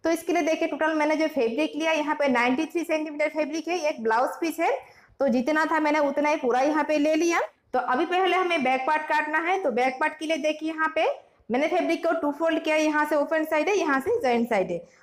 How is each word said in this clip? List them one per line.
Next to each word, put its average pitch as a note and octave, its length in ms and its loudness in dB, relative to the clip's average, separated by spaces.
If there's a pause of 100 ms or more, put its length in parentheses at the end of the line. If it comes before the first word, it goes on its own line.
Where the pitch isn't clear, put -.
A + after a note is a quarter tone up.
तो D#4+ 60 2
इसके E4 240 0
लिए F4 80 2
देखिए, D#4+ 260 0
total D#4 260 -2
मैंने D4+ 220 2
जो D#4 120 0
fabric C4+ 480 0
लिया, D#4+ 160 0
यहाँ D4+ 240 0
पे D4 120 0
नाइंटी B3+ 380 2
थ्री D#4+ 180 -4
centimeter D#4 460 -2
fabric D#4 380 -4
है, F4 120 -2
एक D4 240 -4
blouse A#3+ 260 2
piece D#4+ 300 -4
है, A#4 200 0 (400)
तो C#4 80 2
जितना D4+ 380 2
था D#4+ 140 0
मैंने D4+ 200 2
उतना D4 300 2
ही D#4 60 2
पूरा B3+ 260 0
यहाँ D4+ 220 2
पे D4+ 140 0
ले D#4 180 4
लिया। E4+ 240 2 (340)
तो B3+ 60 2
अभी C4 260 0
पहले F4+ 320 2
हमें E4+ 260 0
back C4 240 2
part D#4 140 2
काटना D4+ 360 0
है। F4+ 260 0
तो C#4 80 0
back B3+ 300 0
part D#4 160 -2
के D#4+ 80 -8
लिए D#4+ 120 0
देखिए, D#4 360 -2
यहाँ D#4+ 220 0
पे G4+ 360 -2 (200)
मैंने C#4 160 0
fabric E4 400 0
को E4 120 0
two D4 120 0
fold D#4+ 320 -2
किया, D#4 120 0
यहाँ D4+ 300 2
से D#4 100 -2
open D4 280 0
side D#4 260 0
है, G#4 80 2
यहाँ D4 220 0
से A4 220 0
जॉइंट A#3+ 280 0
side F#3 220 0
है। E3+ 60 -2 (260)